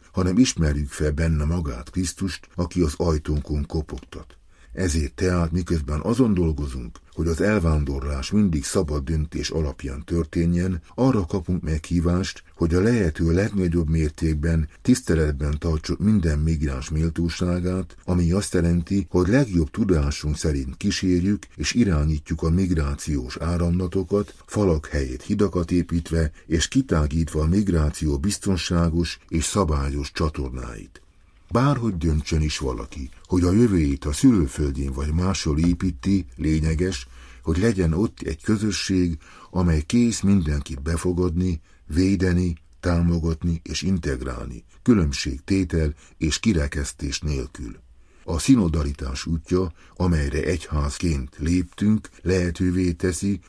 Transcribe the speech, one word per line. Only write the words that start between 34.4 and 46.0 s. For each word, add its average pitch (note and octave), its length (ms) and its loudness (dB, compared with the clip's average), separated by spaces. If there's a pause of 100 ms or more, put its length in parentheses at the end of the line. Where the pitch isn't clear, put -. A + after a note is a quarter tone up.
vagy C#2 220 -4
máshol E2+ 460 0
építi, F2+ 640 0 (100)
lényeges, D#2 720 -2 (360)
hogy E2 140 0
legyen F#2+ 360 2
ott G#2 280 -2
egy - 220 -6
közösség, G2 760 0 (340)
amely E2+ 300 2
kész A#2+ 400 2
mindenkit D2+ 600 0
befogadni, F2 800 0 (260)
védeni, F2+ 680 2 (240)
támogatni E2+ 840 0
és - 180 -8
integrálni, C2 840 -4 (180)
különbségtétel D#2+ 1120 2 (240)